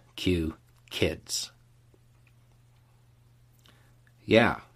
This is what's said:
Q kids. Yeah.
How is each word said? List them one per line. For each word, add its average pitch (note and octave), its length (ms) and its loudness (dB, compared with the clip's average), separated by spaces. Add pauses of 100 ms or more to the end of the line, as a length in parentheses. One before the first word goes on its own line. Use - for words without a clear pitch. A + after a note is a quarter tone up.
(160)
Q E2 380 -2 (360)
kids. - 600 -4 (2750)
Yeah. G#2 340 4 (160)